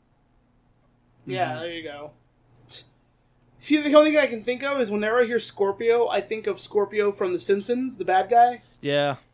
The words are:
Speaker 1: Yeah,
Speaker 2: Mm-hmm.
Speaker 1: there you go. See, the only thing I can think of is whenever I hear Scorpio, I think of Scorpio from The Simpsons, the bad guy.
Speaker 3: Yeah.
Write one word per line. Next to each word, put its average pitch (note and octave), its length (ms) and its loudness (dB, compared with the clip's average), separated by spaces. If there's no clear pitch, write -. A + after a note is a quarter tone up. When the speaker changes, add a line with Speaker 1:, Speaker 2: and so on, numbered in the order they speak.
Speaker 1:
Yeah, F3+ 260 -4
Speaker 2:
Mm-hmm. D#3 80 -8
Speaker 1:
there E3+ 120 -10
you E3 120 -10
go. D3 260 -14
See, D4 220 0
the D4 120 0
only D4+ 180 8
thing D4+ 80 4
I C#4 60 2
can A3 180 -6
think B3 180 -4
of C#4 180 -2
is A3+ 100 0
whenever G#3+ 300 0
I B3 40 6
hear A#3 160 -2
Scorpio, A3+ 680 0
I G#3 120 -2
think A3 260 -8
of G3 140 -6
Scorpio G3+ 500 -2
from G3 220 -4
The F3 80 -2
Simpsons, A#3+ 560 -2
the - 80 -8
bad F#3 260 2
guy. A#3+ 320 4
Speaker 3:
Yeah. C#3+ 360 0